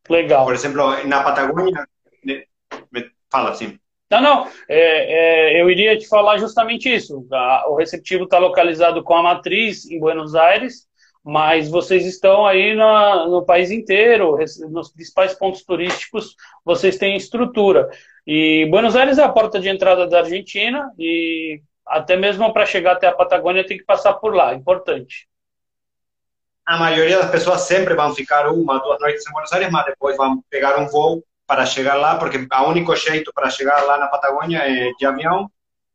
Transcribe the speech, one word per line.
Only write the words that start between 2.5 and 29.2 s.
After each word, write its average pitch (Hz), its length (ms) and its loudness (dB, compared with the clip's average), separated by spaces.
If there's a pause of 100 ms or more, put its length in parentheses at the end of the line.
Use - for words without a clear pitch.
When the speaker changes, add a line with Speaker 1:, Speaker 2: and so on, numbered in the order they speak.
Speaker 2:
me, 120 180 -10 (200)
fala 117 200 -2
assim. 101 280 -12 (320)
Speaker 1:
Não, 220 100 4
não, 277 280 2 (200)
é, 160 880 2
é, 170 60 4
eu 180 60 4
iria 214 300 2
te 214 80 -14
falar 208 320 2
justamente 226 560 -2
isso. 139 380 -8
A, 131 360 0
o 147 80 -2
receptivo 175 500 -4
tá 180 120 4
localizado 170 640 2
com 170 120 2
a 170 80 4
matriz 180 640 -2
em 165 120 -10
Buenos 156 380 -4
Aires, 208 500 0 (380)
mas 156 460 -2
vocês 175 340 0
estão 190 420 2
aí 196 280 2
na, 208 520 4
no 180 180 -2
país 180 260 2
inteiro, 214 640 2
rece-, 156 340 -6
nos 160 240 -12
principais 190 420 -2
pontos - 300 -8
turísticos, 180 720 -8 (280)
vocês 180 340 0
têm 196 180 -2
estrutura. 202 720 0 (380)
E 156 440 2
Buenos 214 240 2
Aires 269 240 2
é 302 60 6
a 254 40 4
porta 220 300 0
de 190 100 -4
entrada 185 380 2
da 170 140 4
Argentina 208 760 -6
e 165 640 -6 (240)
até 156 300 -2
mesmo 202 380 0
pra 214 140 2
chegar 180 260 0
até 180 140 2
a 175 60 4
Patagônia 180 540 0
tem 185 120 -10
que - 60 -20
passar 196 300 2
por 214 200 -4
lá, 139 200 2
importante. 175 720 -6 (1400)
Speaker 2:
A 165 140 -2
maioria 160 400 2
das 180 120 0
pessoas 175 320 0
sempre 180 320 0
vão 147 200 0
ficar 143 360 0
uma, 147 280 -2
duas - 220 -2
noites 147 260 -4